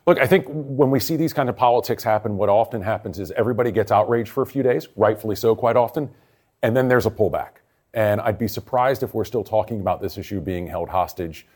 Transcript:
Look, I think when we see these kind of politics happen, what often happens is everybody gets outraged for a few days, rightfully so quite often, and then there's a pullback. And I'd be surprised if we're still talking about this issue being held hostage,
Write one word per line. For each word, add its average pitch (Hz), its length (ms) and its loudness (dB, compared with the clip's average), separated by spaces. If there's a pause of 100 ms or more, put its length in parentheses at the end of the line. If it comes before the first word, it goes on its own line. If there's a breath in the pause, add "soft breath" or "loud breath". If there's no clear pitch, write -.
Look, 170 120 4
I 135 80 2
think 185 220 4
when 139 420 0
we 135 80 4
see - 180 -2
these 156 180 -2
kind 131 160 0
of 113 60 -4
politics 120 460 2
happen, 107 360 -2
what 101 100 0
often 113 320 2
happens 107 380 -6
is 92 140 -8
everybody 120 400 0
gets 104 200 0
outraged 107 380 2
for 135 120 -4
a - 40 -4
few 139 160 -4
days, 127 340 0
rightfully 107 400 2
so 113 180 2
quite 117 220 0
often, 131 320 0 (540 soft breath)
and 120 120 2
then 131 140 2
there's 123 160 4
a 110 60 0
pullback. 82 500 -2 (320)
And 104 300 2
I'd 107 160 -2
be 113 100 -2
surprised 127 540 -2
if 110 100 -6
we're 110 120 -2
still 113 200 -4
talking 107 360 -2
about 90 200 -2
this 92 160 -8
issue 98 240 -8
being 87 260 -6
held 85 220 -6
hostage, 87 680 -4